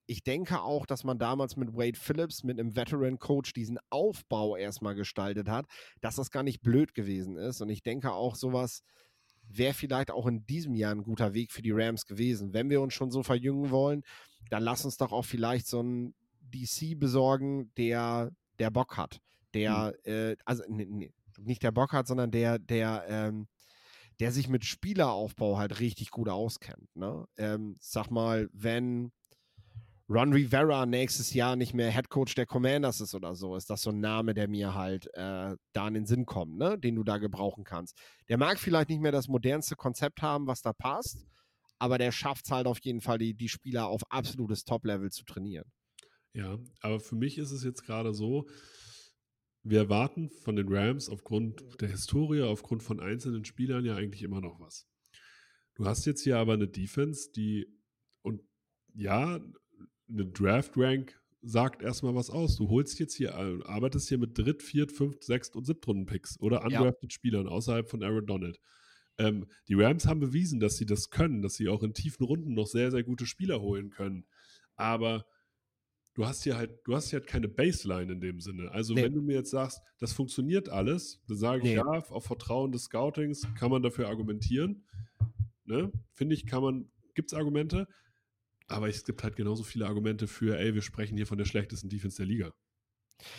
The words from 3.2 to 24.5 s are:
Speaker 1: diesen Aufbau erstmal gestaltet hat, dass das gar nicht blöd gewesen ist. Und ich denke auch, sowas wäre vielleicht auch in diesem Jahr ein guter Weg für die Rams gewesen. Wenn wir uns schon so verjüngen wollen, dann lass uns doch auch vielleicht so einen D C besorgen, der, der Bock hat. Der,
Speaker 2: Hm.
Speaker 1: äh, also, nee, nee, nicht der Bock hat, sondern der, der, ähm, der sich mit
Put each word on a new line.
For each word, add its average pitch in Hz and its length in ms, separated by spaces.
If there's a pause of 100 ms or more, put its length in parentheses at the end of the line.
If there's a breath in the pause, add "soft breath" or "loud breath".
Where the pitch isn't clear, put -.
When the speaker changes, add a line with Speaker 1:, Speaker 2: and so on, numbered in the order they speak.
Speaker 1:
diesen 117 260 (120)
Aufbau 117 640
erstmal 101 400
gestaltet 101 540
hat, 120 180 (320 loud breath)
dass 113 160
das 135 160
gar 135 120
nicht 135 180
blöd 127 340
gewesen 95 400
ist. 117 240
Und 104 100
ich 107 140
denke 127 300
auch, 113 220
sowas 127 480 (600 soft breath)
wäre 120 300
vielleicht 135 360
auch 120 160
in 113 200
diesem 147 300
Jahr 104 200
ein 104 80
guter 107 300
Weg 113 180
für - 100
die 110 120
Rams 110 320
gewesen. 104 480
Wenn 120 160
wir 139 120
uns 135 120
schon 131 180
so 131 100
verjüngen 139 480
wollen, 139 320 (480 loud breath)
dann 110 140
lass 120 220
uns 131 100
doch 117 160
auch 120 140
vielleicht 117 420
so 120 140
einen 123 340 (240)
D 127 240
C 160 320
besorgen, 135 800
der, 117 560 (280)
der 110 120
Bock 123 240
hat. - 240 (340)
Der, 107 400 (100)
Speaker 2:
Hm. 107 100
Speaker 1:
äh, 110 220 (100)
also, 120 240
nee, 107 160
nee, 98 280 (240)
nicht 113 260
der 117 80
Bock 123 200
hat, 131 160
sondern 123 240
der, 117 280
der, 110 500
ähm, 107 380 (720 loud breath)
der 117 120
sich 131 160
mit 127 160